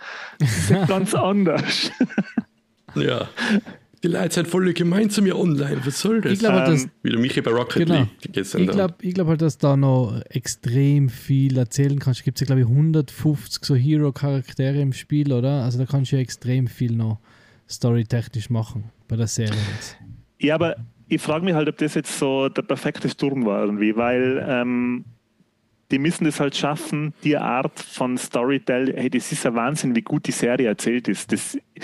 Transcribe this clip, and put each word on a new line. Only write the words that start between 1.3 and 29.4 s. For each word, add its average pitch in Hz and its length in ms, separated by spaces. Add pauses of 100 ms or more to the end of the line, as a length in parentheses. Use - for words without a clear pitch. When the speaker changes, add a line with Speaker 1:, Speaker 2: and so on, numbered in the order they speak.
Speaker 1:
<laughs> - 40 (920)
Speaker 3:
Ja. 135 320 (720)
„Die 175 60
Leute 175 280
sind 165 120
voll 185 240
gemein 175 380
zu 214 120
mir 185 160
online. 143 460
Was 139 160
soll 220 220
das?“ 147 100
Speaker 2:
Ich 196 80
glaub 220 140
halt, 185 160
Speaker 1:
Ähm, 160 60
Speaker 2:
dass 131 140 (140)
Speaker 3:
Wie 120 60
der 117 100
Michi 127 220
bei 113 100
Rocket 120 340
Speaker 2:
Genau. 165 180
Speaker 3:
League - 180
gegessen - 400
Speaker 2:
Ich 185 60
Speaker 3:
dann. 196 100
Speaker 2:
glaub, 185 260
ich 180 120
glaub 180 120
halt, 160 140
dass 160 160
da 139 180
noch 127 540
extrem 139 800
viel 135 480
erzählen 139 420
kannst. 127 240
Gibt's - 160
ja, 143 80
glaub 131 120
ich, 123 60
hundertfünfzig 151 1000
so 143 100
Hero-Charaktere 139 1040
im 139 140
Spiel, 147 400
oder? 131 300
Also 120 160
da 131 60
kannst 139 280
du - 20
ja 131 60
extrem 127 460
viel 117 280
noch 110 240 (500)
storytechnisch 117 800
machen 110 420 (180)
bei 113 80
der 113 100
Serie 107 300 (180)
jetzt. - 220 (420)
Speaker 1:
Ja, 147 160
aber 160 220 (320)
ich 156 120
frag 160 220
mich 190 100
halt, 151 140
ob 151 100
das 151 180
jetzt - 220
so 135 300
der 131 140
perfekte - 480
Sturm 135 360
war 104 200
irgendwie, 104 320
weil, 123 500
ähm, 123 560 (880)
die 135 80
müssen 165 260
das 147 140
halt 143 160
schaffen, 151 580 (120)
die 147 120
Art 123 420
von 127 380
Storytelling, 131 800
hey, 131 140
das 127 240
ist - 120